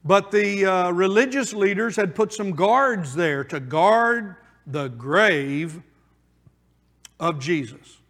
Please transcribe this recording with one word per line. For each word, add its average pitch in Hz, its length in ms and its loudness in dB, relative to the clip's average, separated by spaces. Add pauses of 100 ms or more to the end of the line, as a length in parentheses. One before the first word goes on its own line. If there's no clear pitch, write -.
But 196 260 2
the, 202 340 2
uh, 185 260 2
religious 214 600 0
leaders 202 440 0
had 202 180 -2
put 220 160 0
some 196 220 -6
guards 202 600 0
there 147 300 0
to 143 160 -8
guard 202 760 2 (280)
the 139 220 -6
grave 151 960 0 (1400)
of 160 200 -2
Jesus. 139 580 -6 (120)